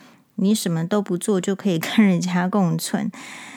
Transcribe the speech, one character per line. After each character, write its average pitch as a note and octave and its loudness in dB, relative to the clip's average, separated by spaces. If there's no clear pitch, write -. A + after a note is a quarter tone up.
你 G3 2
什 F#3 -2
么 E3 -2
都 G#3 0
不 G3 -2
做 F#3 0
就 F#3+ 0
可 G3+ -2
以 E3 2
跟 - 4
人 F#3 4
家 F3+ 0
共 F3+ 2
存。 - -4